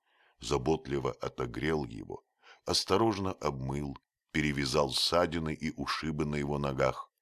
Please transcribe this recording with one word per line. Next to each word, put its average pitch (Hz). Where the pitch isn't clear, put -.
заботливо 67
отогрел 67
его, 50
осторожно 98
обмыл, 69
перевязал 71
ссадины 80
и 78
ушибы 76
на 73
его 71
ногах 67